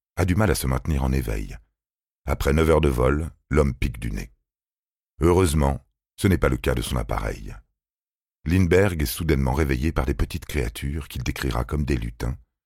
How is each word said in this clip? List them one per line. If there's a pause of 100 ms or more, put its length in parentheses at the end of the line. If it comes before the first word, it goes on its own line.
(180)
a
du
mal
à
se
maintenir
en
éveil. (680)
Après
neuf
heures
de
vol, (180)
l'homme
pique
du
nez. (920)
Heureusement, (340)
ce
n'est
pas
le
cas
de
son
appareil. (920)
Lindbergh
est
soudainement
réveillé
par
des
petites
créatures
qu'il
décrira
comme
des
lutins, (280)